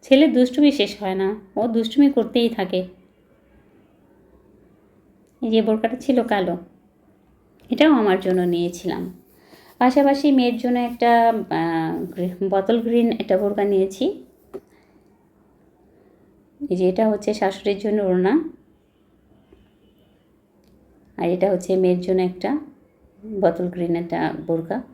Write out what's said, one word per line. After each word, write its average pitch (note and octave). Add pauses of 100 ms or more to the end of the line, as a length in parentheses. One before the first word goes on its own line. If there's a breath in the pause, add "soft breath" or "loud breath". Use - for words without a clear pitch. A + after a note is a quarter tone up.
ছেলে C#4
দুষ্টুমি B3+
শেষ G3+
হয় F#3+
না, F#3+ (160)
ও D4+
দুষ্টুমি A3+
করতেই A#3
থাকে। F#3+ (2500)
এই A3+
যে A3
বোরকাটা A3
ছিল B3
কালো, F#3+ (1120)
এটাও D4+
আমার G#3
জন্য F#3
নিয়েছিলাম। F3 (640 soft breath)
পাশাপাশি C#4
মেয়ের B3
জন্য B3
একটা, A#3+ (180)
আহ, E3 (180)
গ্রি-, F3+
বটল G3
গ্রিন A#3
একটা G#3
বোরকা G3+
নিয়েছি। G3 (2750 soft breath)
এই F3+
যে F#3
এটা F#3+
হচ্ছে G#3+
শাশুড়ির G3
জন্য G#3
ওড়না, F#3 (2750)
আর E3+
এটা F#3
হচ্ছে F#3
মেয়ের F3+
জন্য F#3
একটা F#3+ (840)
বটল F3+
গ্রিন F3
একটা E3+ (140)
বোরকা। E3+ (120)